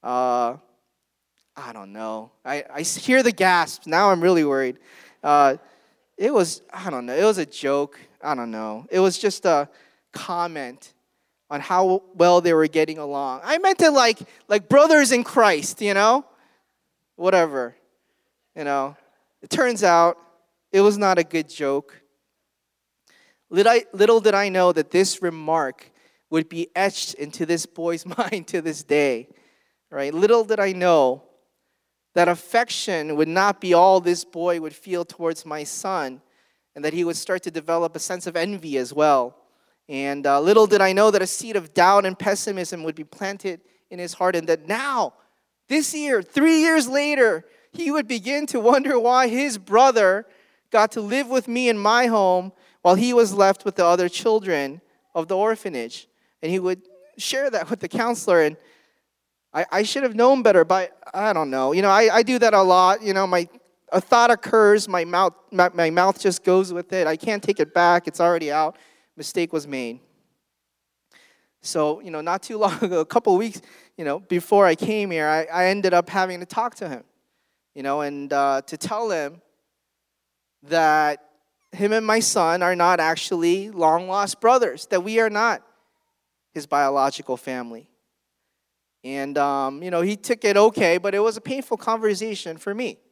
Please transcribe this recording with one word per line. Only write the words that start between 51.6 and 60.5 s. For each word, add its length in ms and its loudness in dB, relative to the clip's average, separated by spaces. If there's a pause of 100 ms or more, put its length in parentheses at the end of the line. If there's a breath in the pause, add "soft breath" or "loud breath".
in 100 0
my 300 2
home 460 0 (300 soft breath)
while 120 6
he 180 0
was 200 4
left 320 2
with 100 -6
the 100 2
other 220 2
children 720 -2 (340)
of 140 -4
the 80 -2
orphanage. 720 -6 (340)
And 80 -6
he 100 -2
would 240 -4 (340)
share 320 -4
that 200 -6
with 120 -8
the 80 -10
counselor, 540 0
and 120 0 (960 soft breath)
I, 200 -4
I 100 0
should 200 -4
have 120 -4
known 260 4
better, 220 6